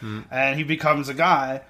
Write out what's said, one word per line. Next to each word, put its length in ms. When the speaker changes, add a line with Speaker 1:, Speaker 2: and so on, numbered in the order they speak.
Speaker 1:
Hmm. 280
Speaker 2:
and 300
he 60
becomes 440
a 60
guy. 560